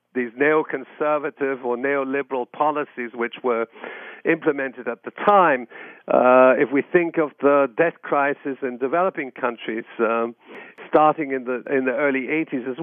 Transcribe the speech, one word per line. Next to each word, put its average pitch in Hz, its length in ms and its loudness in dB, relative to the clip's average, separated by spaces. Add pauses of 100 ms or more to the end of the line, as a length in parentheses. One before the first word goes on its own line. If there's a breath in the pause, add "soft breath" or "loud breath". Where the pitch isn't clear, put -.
(140)
these 123 240 -4
neoconservative 147 1300 -2
or 120 120 -2
neoliberal 135 680 -4 (180)
policies 143 500 -4
which 117 280 -4
were 117 240 0 (580 loud breath)
implemented 139 640 -2
at 117 180 -8
the 120 80 -14 (140)
time, 160 400 4 (420 loud breath)
uh, 127 500 8
if 131 120 2
we 139 120 0 (100)
think 170 260 2
of 151 120 0 (100)
the 139 360 4
debt 170 260 0
crisis 143 600 -2
in 123 160 -6
developing 147 520 -2
countries, 117 540 -6 (160)
um, 117 340 -2 (540 loud breath)
starting 151 440 2
in 131 120 -4
the, 123 180 -6 (120)
in 131 120 0
the 127 60 0
early 135 360 -2
eighties 156 400 -4
as 123 140 -6